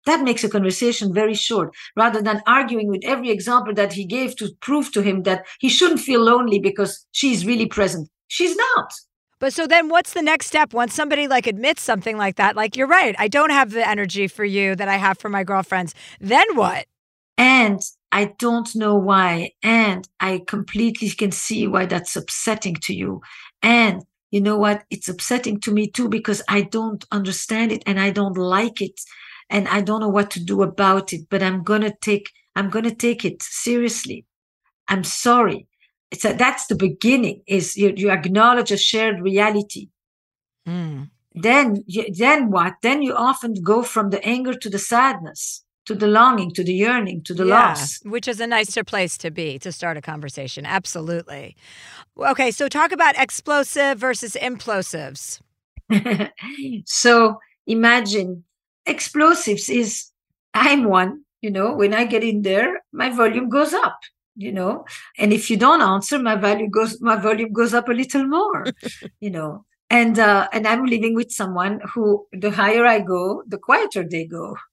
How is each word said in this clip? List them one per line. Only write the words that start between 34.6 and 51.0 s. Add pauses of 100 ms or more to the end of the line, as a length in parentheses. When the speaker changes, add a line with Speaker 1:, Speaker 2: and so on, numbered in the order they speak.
Speaker 1:
I'm
sorry. (440)
It's
a,
that's
the
beginning,
is
you,
you
acknowledge
a
shared
reality. (760)
Speaker 2:
Mm. (240)
Speaker 1:
Then
you,
then
what?
Then
you
often
go
from
the
anger
to
the
sadness, (200)
to
the
longing,
to
the
yearning,
to
the
Speaker 2:
Yeah,
Speaker 1:
loss.
Speaker 2:
which
is
a
nicer
place
to
be,
to
start
a
conversation.
Absolutely. (640)